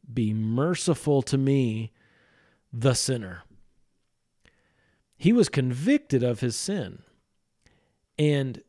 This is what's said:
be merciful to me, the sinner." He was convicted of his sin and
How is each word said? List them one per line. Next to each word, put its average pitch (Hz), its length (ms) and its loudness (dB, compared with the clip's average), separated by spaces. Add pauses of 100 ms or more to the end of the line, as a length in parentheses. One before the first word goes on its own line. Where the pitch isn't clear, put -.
(120)
be 110 220 -2
merciful 139 880 0
to - 140 -2
me, 127 540 0 (800)
the 123 220 0
sinner." 104 500 -4 (1700)
He 185 140 4
was 233 180 6
convicted 135 760 0
of 123 180 -2
his 120 140 -2
sin 185 480 -8 (1160)
and 143 480 0